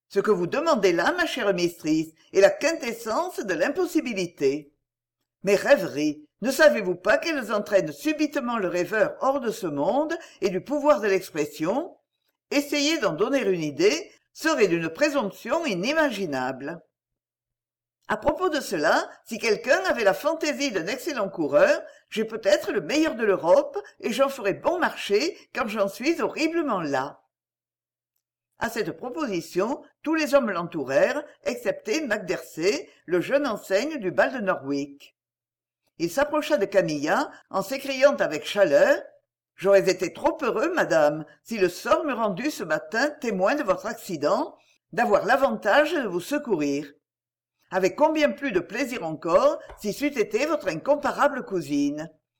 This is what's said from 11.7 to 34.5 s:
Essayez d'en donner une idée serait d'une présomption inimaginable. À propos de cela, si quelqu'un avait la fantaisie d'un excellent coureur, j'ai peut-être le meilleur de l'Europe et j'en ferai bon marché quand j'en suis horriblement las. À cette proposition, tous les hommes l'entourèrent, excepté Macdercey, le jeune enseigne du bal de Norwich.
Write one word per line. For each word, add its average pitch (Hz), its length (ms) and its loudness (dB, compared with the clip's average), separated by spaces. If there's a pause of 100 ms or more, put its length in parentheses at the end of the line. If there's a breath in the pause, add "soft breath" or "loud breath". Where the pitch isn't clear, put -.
Essayez 285 460 0
d'en 190 160 0
donner 254 260 2
une 190 200 0
idée 170 520 0 (200 soft breath)
serait 277 360 2
d'une 165 220 0
présomption 285 760 -2
inimaginable. 170 1120 -2 (1300)
À 214 100 -4
propos 302 320 0
de 302 120 -2
cela, 202 500 0 (140)
si 226 140 -10
quelqu'un 240 480 0
avait 240 180 0
la 190 100 4
fantaisie 285 560 -2
d'un 170 160 -4
excellent 247 420 -4
coureur, 170 540 4 (280 loud breath)
j'ai 214 140 -2
peut-être 220 460 0
le 220 100 -2
meilleur 262 360 0
de 233 80 -2
l'Europe 190 520 4 (220 loud breath)
et 240 140 -4
j'en 269 160 2
ferai 247 260 -2
bon 349 240 -2
marché 254 580 0 (160 loud breath)
quand 240 140 -2
j'en 202 220 0
suis 285 340 -2
horriblement 294 580 0
las. 139 360 -2 (1400)
À 226 120 -6
cette 190 220 -4
proposition, 233 920 -4 (200 loud breath)
tous 311 120 -2
les 294 180 0
hommes 254 180 6
l'entourèrent, 170 720 0 (220 loud breath)
excepté 240 560 -4
Macdercey, 208 880 -4 (160 loud breath)
le 175 160 0
jeune 277 260 0
enseigne 233 520 -2
du 185 120 -4
bal 226 220 2
de 262 60 -6
Norwich. 143 760 -4 (840)